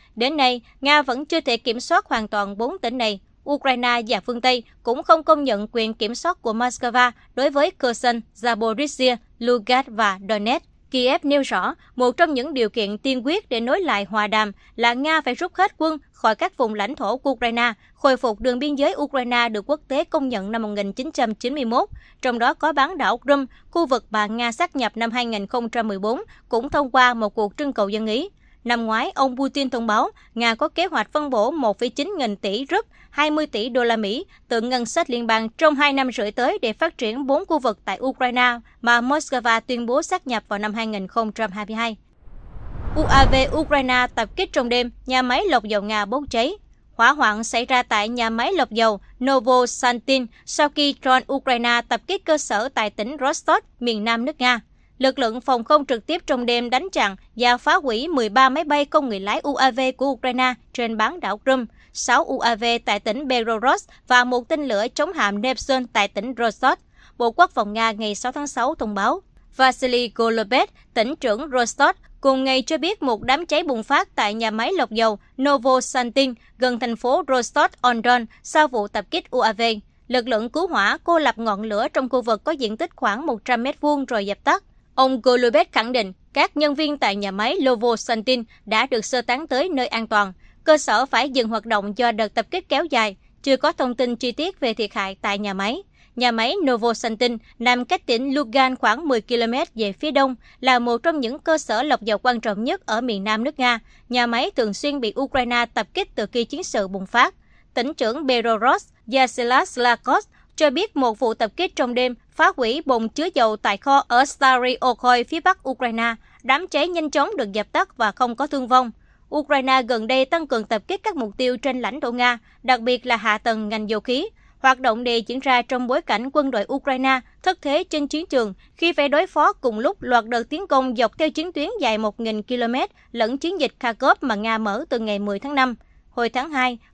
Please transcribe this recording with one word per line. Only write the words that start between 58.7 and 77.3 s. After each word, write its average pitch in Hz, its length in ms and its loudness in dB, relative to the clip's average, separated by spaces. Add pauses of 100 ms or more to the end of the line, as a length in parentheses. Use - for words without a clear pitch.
không 294 240 0
người 202 100 -4
lái 202 200 -4
U 285 160 -2
A 262 160 4
V 226 80 -4 (180)
của 262 80 -2
Ukraine 254 480 0 (200)
trên 226 240 -4
bán 247 220 -2
đảo 208 240 -6
Crimea, 262 220 2 (280)
sáu 254 300 2
U 269 160 -4
A 233 160 2
V 208 80 -4 (220)
tại 208 140 0
tỉnh 233 280 -4
Belgorod 233 560 0 (240)
và 247 160 6
một 247 260 -2
tên 302 180 -2
lửa 214 180 0 (100)
chống 311 180 -2
hạm 208 280 -2
Neptune 254 520 -2
tại 202 140 2
tỉnh 226 300 -8
Rostov. 240 360 0 (440)
Bộ 233 140 2
Quốc - 200 4
phòng 208 220 -2
Nga 226 180 0
ngày 208 240 -6
sáu 247 160 -6
tháng 285 160 -8
sáu 269 280 -2
thông 214 200 -6
báo. 240 260 0 (340)
Vasily 247 600 2
Golubets, 226 560 0 (220)
tỉnh 247 220 0
trưởng 254 360 -2
Rostov, 254 440 2 (260)
cùng 262 220 2
ngày 262 180 2
cho 311 160 -2
biết 339 260 -4
một 233 180 0
đám 277 240 0
cháy 311 180 0
bùng 247 200 -2
phát 320 320 -2
tại 214 180 0
nhà 226 180 -4
máy 226 260 -4
lọc 262 140 -2
dầu 220 280 0 (220)
Novosantin 262 920 2 (240)
gần 247 220 0
thành 233 160 -4
phố 277 320 0
Rostov-on-Don 247 1000 0 (180)